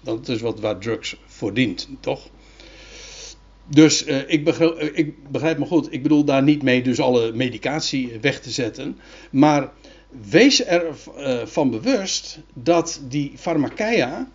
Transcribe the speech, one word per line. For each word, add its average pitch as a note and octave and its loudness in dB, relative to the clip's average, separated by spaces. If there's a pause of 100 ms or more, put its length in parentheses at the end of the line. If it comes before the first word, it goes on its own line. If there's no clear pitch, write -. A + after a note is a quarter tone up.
Dat A#2+ -8
is A#2+ -2
wat, A2 -4
waar G#2 -2
drugs G#2+ -6 (100)
voor G2+ -6
dient, - -2 (120)
toch? - -8 (1400)
Dus, D3 6
eh, C#3 -2
ik D3+ 0
begr-, E3 2
eh, D3+ -4
ik D3 -4
begrijp C#3+ -2
me C#3+ -2
goed, D#3 0
ik C3 -8
bedoel D3+ 4
daar C3+ 4
niet D3 4
mee B2+ 4
dus B2 0
alle B2 2
medicatie B2 -4
weg C3 -2
te B2+ -14
zetten. B2+ -6 (320)
Maar C#3+ 4 (580)
wees A#3+ 6
er, F3 0 (300)
eh, C3 -4
van C#3 0
bewust F#3+ -2 (160)
dat E3 0
die C#3+ -4
farmakeia F#3 -2